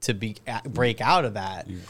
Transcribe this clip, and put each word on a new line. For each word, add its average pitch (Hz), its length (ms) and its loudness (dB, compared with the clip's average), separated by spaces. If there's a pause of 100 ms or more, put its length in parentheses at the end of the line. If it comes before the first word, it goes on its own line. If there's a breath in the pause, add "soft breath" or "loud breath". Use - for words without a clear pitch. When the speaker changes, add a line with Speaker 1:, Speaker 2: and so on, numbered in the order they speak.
Speaker 1:
to 120 120 0
be, 107 220 -4 (100)
a-, 113 220 -6
break 117 320 2
out 156 240 4
of 107 100 -2
that. 95 340 -6
Speaker 2:
You 92 100 -8 (120)